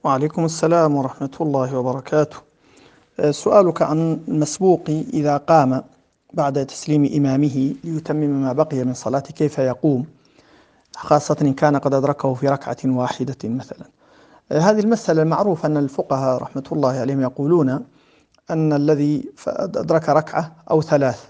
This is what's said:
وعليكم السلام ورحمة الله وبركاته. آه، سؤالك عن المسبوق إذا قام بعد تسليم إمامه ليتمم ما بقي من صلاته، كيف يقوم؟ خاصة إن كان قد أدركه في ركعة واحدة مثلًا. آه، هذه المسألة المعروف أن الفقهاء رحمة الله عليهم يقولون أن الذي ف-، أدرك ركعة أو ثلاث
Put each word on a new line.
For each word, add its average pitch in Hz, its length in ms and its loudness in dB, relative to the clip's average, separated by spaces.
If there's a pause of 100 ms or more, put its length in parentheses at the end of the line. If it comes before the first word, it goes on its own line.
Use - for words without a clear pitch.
وعليكم 151 400 0
السلام 160 520 2
ورحمة 135 340 -6 (100)
الله 139 380 -2
وبركاته. 131 580 -2 (840)
آه، 151 100 2
سؤالك 175 520 4
عن 160 460 0
المسبوق 165 600 2
إذا 151 480 -2
قام 139 460 4 (500)
بعد 143 340 -2
تسليم 147 500 0
إمامه 135 580 0 (100)
ليتمم 151 580 -2
ما 131 100 -2
بقي 139 320 0
من 127 100 -2
صلاته، 135 400 -6
كيف 147 240 -2
يقوم؟ 131 480 0 (880)
خاصة 151 460 0
إن 139 100 2
كان 143 240 2
قد 139 180 0
أدركه 139 400 0
في 135 140 -2
ركعة 139 360 -4
واحدة 127 600 -2
مثلًا. 117 420 -8 (680)
آه، 143 60 2
هذه 208 220 4
المسألة 202 420 2
المعروف 165 440 0
أن 151 100 0
الفقهاء 135 640 -2
رحمة - 300 -10
الله 139 180 0
عليهم 135 300 -2
يقولون 143 640 0 (680)
أن 156 220 0
الذي 147 640 0
ف-، - 120 -8
أدرك 165 600 -2
ركعة 156 480 0 (140)
أو 156 120 2
ثلاث 135 480 0